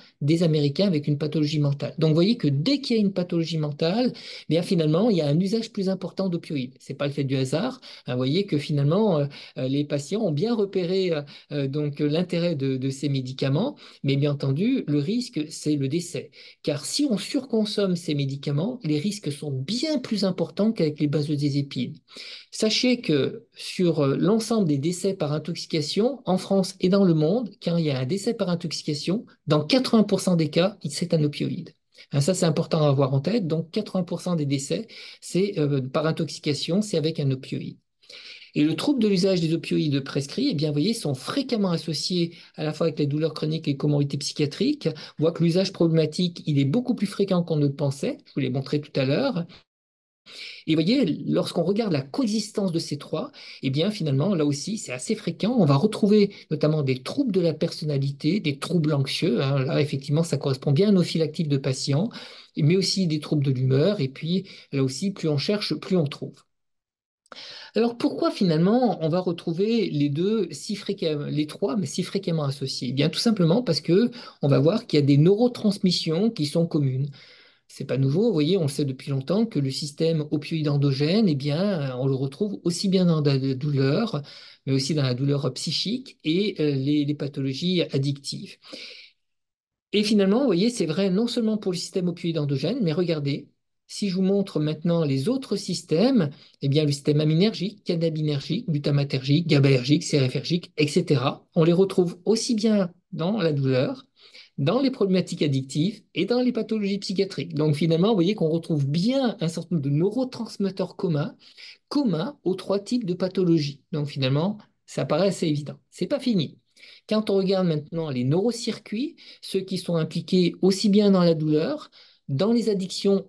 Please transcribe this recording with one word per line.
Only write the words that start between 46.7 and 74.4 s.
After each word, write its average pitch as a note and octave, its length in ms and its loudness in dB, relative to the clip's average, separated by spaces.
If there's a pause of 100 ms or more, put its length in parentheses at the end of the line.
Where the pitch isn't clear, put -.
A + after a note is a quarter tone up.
plus G3+ 140 -2
fréquent F#3+ 340 0
qu'on E3 140 -2
ne D3 100 2
le C#3 80 0
pensait. D#3+ 520 -4
Je - 80 -20
vous C#3+ 60 -2
l'ai C3 100 -2
montré C3+ 300 -2
tout - 140 -14
à C#3 100 0
l'heure. F#3 400 0 (1200)
Et D#3+ 80 0
vous D#3+ 60 0
voyez, A#3 240 2 (220)
lorsqu'on E3+ 380 0
regarde G3+ 280 0
la C#3+ 80 0
coexistence G#3 720 -4
de E3 60 -2
ces D#3+ 180 -6
trois, F3+ 340 -8 (320)
eh C#3 60 -4
bien, D#3 220 0
finalement, E3 440 0
là D#3 120 2
aussi, D3 320 -4
c'est - 140 -12
assez B2 220 -4
fréquent. G#3 440 -2
On F3 80 6
va C#3 100 6
retrouver G#3 560 4 (180)
notamment D3+ 320 2
des C3 200 0
troubles C4+ 280 -2
de F#3 120 2
la E3 100 2
personnalité, D3+ 880 -2
des D3 180 -2
troubles D#3 360 0
anxieux. D#3+ 480 0
Hein. C3+ 220 2
Là, D3+ 180 2
effectivement, D3 400 0
ça D#3 160 0
correspond C#3+ 340 0
bien G3 240 6
au F3+ 60 6
fil E3 180 0
actif D#3 260 0
de C#3+ 120 2
patients, C#3 500 0 (480)
mais D#3+ 180 4
aussi F#3+ 320 2
des D3+ 140 0
troubles D3 240 0
de C#3 60 2
l'humeur. C3 500 2
Et C3+ 80 0
puis, F3 400 -4 (240)
là C3+ 100 0
aussi, C3+ 280 -2
plus E3+ 180 -4
on D3 80 2
cherche, G3+ 380 -2
plus F3+ 240 -2
on D3+ 80 2
trouve. - 360 -12 (1300)
Alors, A#3+ 240 0
pourquoi, D#4 320 0
finalement, F#3+ 760 2
on D#3 60 2
va F3+ 100 2
retrouver F#3 720 0
les D3 180 2
deux F3+ 440 0
si - 220 -8
fréquem-, D#3+ 520 -4
les D3 200 -2
trois, A3+ 300 -4
mais F#3+ 80 0
si D3+ 180 -4
fréquemment E3+ 420 -2
associés ? C3+ 440 -4
Eh B2+ 40 -4
bien, C#3+ 180 2
tout - 100 -4
simplement G#3+ 420 4
parce D#3 200 -2
que G#3+ 280 4 (300)